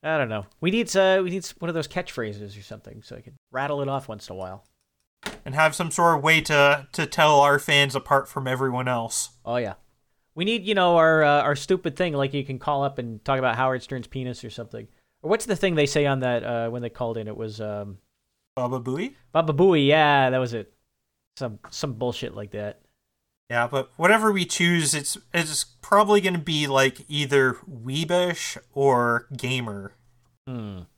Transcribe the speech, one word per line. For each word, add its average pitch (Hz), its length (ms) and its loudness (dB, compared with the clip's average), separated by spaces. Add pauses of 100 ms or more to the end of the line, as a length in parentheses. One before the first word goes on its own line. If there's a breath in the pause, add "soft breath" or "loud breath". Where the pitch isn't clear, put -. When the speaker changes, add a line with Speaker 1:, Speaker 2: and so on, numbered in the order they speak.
Speaker 1:
I 156 120 0
don't 135 120 0
know. 107 180 -6 (140)
We 170 100 0
need, 226 260 -2
uh, 190 280 4
we 180 60 -4
need 190 120 -6
s-, - 160 -14
one 170 100 -6
of 170 60 -6
those 160 140 -4
catchphrases 104 680 -8
or 101 40 -20
something 110 400 -18
so 120 140 -18
I 117 40 -16
can 120 140 -20 (160)
rattle 143 320 -4
it 139 60 -4
off 135 180 -4
once 107 220 -14
in 92 60 -12
a - 40 -12
while. 95 260 -12 (800)
Speaker 2:
And 135 100 -10
have 156 200 2
some 165 160 -4
sort 170 280 4
of 139 40 -4
way 160 200 4
to, 143 500 4
to 156 140 -2
tell 151 340 6
our 143 180 6
fans 143 380 2
apart 135 320 0
from 135 180 -8
everyone 127 400 -2
else. 117 440 -4 (140)
Speaker 1:
Oh, 120 120 -4
yeah. 117 180 -4 (600)
We 170 80 -2
need, 214 200 -2
you 208 100 0
know, 180 220 4
our, 160 280 6
uh, 147 180 4
our 147 140 0
stupid 160 400 -2
thing, 180 180 -2
like 139 180 0
you 139 120 -4
can 135 160 -8
call 139 240 0
up 139 140 -4
and 117 260 -10
talk 139 160 0
about 123 160 0
Howard 131 260 0
Stern's 127 240 -10
penis 127 380 -10
or 113 60 -12
something. 113 360 -14 (360)
Or 151 80 -4
what's 220 160 0
the 202 100 -2
thing 185 180 0
they 147 120 4
say 143 200 2
on 135 140 0
that, 123 240 -2
uh, 117 260 -4
when 120 120 -8
they 117 80 -8
called 113 280 -6
in? 110 80 -8
It 107 100 -10
was, 110 240 -10
um, 104 380 -8 (560)
Speaker 2:
Baba 127 240 -4
Booey? 139 360 -6 (180 soft breath)
Speaker 1:
Baba 160 200 2
Booey, 156 360 4
yeah, 143 420 6
that 131 80 0
was 120 160 -4
it. 107 180 -10 (640)
Some, 113 220 -10 (120)
some 135 240 -8
bullshit 117 420 -6
like 107 160 -14
that. 104 280 -10 (680)
Speaker 2:
Yeah, 120 160 0
but 135 300 -4
whatever 214 340 4
we 190 140 0
choose, 170 500 2
it's, 143 220 -4 (160)
it's 156 320 -2
probably 208 560 2
gonna 180 180 -2
be, 147 280 -2
like, 135 320 2 (100)
either 139 460 2 (140)
weebish 160 880 -4 (160)
or 123 520 2 (100)
gamer. 117 580 -6 (520)
Speaker 1:
Hmm. 107 340 -10 (180)